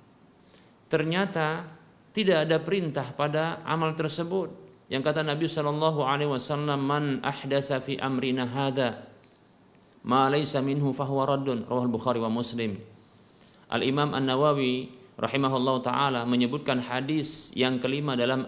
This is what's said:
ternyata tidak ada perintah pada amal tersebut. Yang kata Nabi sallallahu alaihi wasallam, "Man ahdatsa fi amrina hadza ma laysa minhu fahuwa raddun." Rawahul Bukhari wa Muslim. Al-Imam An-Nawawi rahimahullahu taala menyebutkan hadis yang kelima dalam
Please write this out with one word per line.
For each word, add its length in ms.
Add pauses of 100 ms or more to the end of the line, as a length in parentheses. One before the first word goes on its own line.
(880)
ternyata 800 (480)
tidak 320
ada 160
perintah 480
pada 560
amal 240
tersebut. 560 (400)
Yang 160
kata 240
Nabi 240
sallallahu 480
alaihi 320
wasallam, 480
"Man 260 (140)
ahdatsa 640
fi 160
amrina 480
hadza 560 (1040)
ma 240
laysa 320
minhu 320
fahuwa 320
raddun." 400
Rawahul 240
Bukhari 320
wa 80
Muslim. 480 (880)
Al-Imam 480
An-Nawawi 800 (240)
rahimahullahu 640
taala 400
menyebutkan 560
hadis 720
yang 320
kelima 320
dalam 320